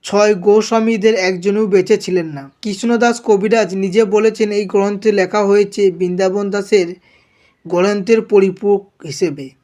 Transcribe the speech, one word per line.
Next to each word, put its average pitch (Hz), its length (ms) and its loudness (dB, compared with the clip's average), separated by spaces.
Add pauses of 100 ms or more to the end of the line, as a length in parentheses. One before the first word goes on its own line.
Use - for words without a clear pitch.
ছয় 208 320 2
গোস্বামীদের 214 800 2
একজনও 190 520 -2
বেঁচে 190 300 2
ছিলেন 180 300 -4
না। 139 240 -14 (120)
কৃষ্ণদাস 233 640 -2
কবিরাজ 202 500 0
নিজে 196 300 0
বলেছেন, 214 480 0
এই 208 120 -2
গ্রন্থে 202 480 0
লেখা 202 320 0
হয়েছে 202 460 2
বৃন্দাবন 185 600 -2
দাসের 196 440 -2 (720)
গ্রন্থের 202 560 0
পরিপূরক 196 680 0 (140)
হিসেবে। 143 460 -6 (140)